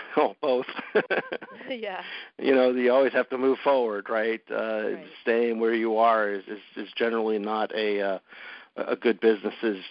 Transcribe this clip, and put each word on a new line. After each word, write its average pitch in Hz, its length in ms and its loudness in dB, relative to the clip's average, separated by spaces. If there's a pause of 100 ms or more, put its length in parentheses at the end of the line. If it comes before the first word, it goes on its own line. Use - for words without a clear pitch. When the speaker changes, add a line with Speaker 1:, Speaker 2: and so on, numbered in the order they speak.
Speaker 1:
<laughs> - 160 -6
well, 123 240 2
both. 131 240 0 (280)
<laughs> 214 120 2 (640)
Speaker 2:
Yeah. 208 340 -8 (360)
Speaker 1:
You 135 160 2
know, 127 160 6
you 123 220 2
always 131 200 6
have 127 180 0
to 131 60 -4
move 131 280 2
forward, 117 440 0
right? 113 400 0
Uh, 110 60 -6
Speaker 2:
Right. 110 500 -4 (180)
Speaker 1:
staying 117 360 2
where 113 160 2
you 113 220 0
are 110 340 4
is, 98 160 -4
is, 104 140 -10 (160)
is 107 200 -10
generally 113 440 0
not 110 340 -4
a, 104 260 0
uh, 98 180 -2 (580)
a 113 180 -2
good 117 240 0
business's 107 600 0 (120)